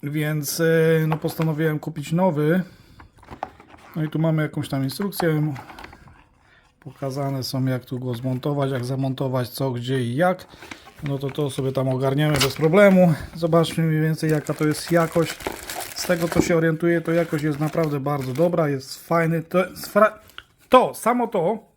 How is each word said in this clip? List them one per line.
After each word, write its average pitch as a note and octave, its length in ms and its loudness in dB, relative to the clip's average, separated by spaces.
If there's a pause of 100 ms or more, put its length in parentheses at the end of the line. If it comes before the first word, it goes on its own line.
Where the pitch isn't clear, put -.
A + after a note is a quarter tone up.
więc, D3+ 560 -4
e, E3 40 2 (440)
no, D#3 100 0
postanowiłem D#3 640 -2
kupić D3+ 320 -8
nowy. E3+ 520 2 (1300)
No D#3+ 80 -2
i D3+ 60 -4
tu D#3 100 -4
mamy D#3+ 240 2
jakąś D3+ 260 -6
tam C3+ 140 -2
instrukcję. D#3 720 -2 (1300)
Pokazane C3+ 640 -6
są, C3 220 -2
jak B2+ 200 -2
tu B2 140 -8
go B2+ 140 -6
zmontować, C3+ 580 -2
jak B2 140 -4
zamontować, C3 640 -2
co, C3+ 220 -4
gdzie B2 320 -2
i A#2+ 120 -4
jak. F3+ 320 0 (560)
No C#3 140 -4
to, C#3 120 -4
to C#3+ 200 -2
sobie C3+ 220 -2
tam C3 180 0
ogarniemy C3+ 440 2
bez C3+ 220 2
problemu. F3+ 580 6 (220)
Zobaczmy E3 480 2
mniej D#3 180 2
więcej, D#3 300 0
jaka D3+ 220 0
to D3+ 140 0
jest D3+ 240 -2
jakość. E3 440 2 (600)
Z - 120 -8
tego, F3 200 0
co - 140 0
się F3 160 2
orientuję, E3 440 2
to D#3+ 100 -4
jakość E3 320 0
jest D3 160 -2
naprawdę D3+ 400 0
bardzo C3+ 340 -4
dobra, E3+ 360 2
jest - 380 -8
fajny. E3 360 2
To, F3+ 260 0
jest - 240 -16
fra-, G#3 260 4 (500)
to, G#3 240 6
samo A#3+ 340 0
to G3+ 320 0 (180)